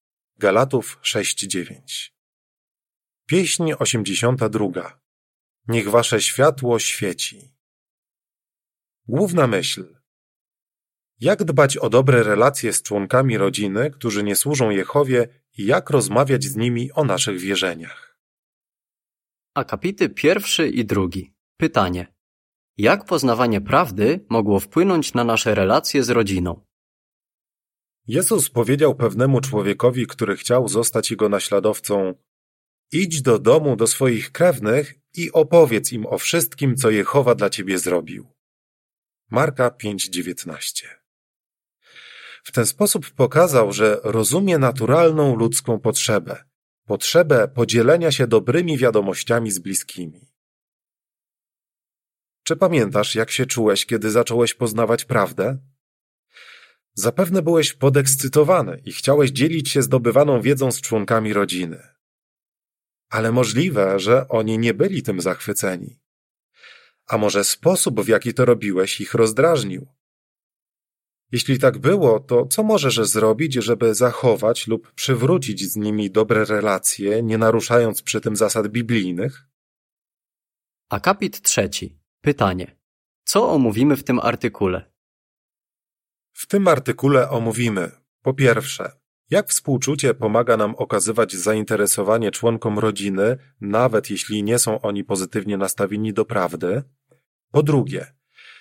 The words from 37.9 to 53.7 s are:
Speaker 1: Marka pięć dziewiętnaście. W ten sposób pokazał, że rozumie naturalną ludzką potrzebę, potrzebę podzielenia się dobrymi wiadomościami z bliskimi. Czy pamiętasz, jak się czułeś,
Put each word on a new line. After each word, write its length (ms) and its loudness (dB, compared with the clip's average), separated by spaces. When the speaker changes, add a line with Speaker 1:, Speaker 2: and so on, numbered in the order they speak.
Speaker 1:
Marka 420 0
pięć 380 -8
dziewiętnaście. 800 -10
W 80 -20
ten 140 0
sposób 460 -2
pokazał, 600 2
że 320 2
rozumie 540 0
naturalną 800 2
ludzką 440 -2
potrzebę, 640 -2
potrzebę 640 2
podzielenia 640 2
się 160 0
dobrymi 500 2
wiadomościami 760 0
z 80 -6
bliskimi. 720 -10
Czy 120 -2
pamiętasz, 600 2
jak 160 -2
się 140 -2
czułeś, 400 0